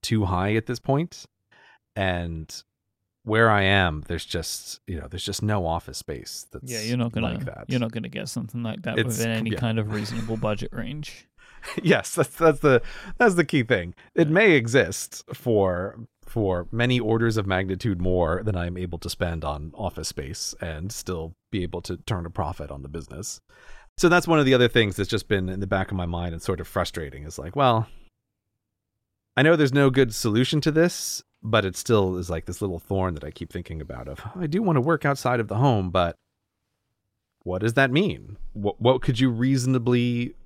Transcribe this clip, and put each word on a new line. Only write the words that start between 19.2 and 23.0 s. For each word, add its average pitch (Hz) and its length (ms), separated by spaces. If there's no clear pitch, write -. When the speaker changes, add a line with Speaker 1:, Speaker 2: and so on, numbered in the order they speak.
Speaker 1:
on 73 300
office 90 340
space - 540
and 85 280
still 82 440
be 98 100
able 87 200
to 90 160
turn 90 260
a 82 60
profit 78 400
on 69 100
the 67 80
business. 76 520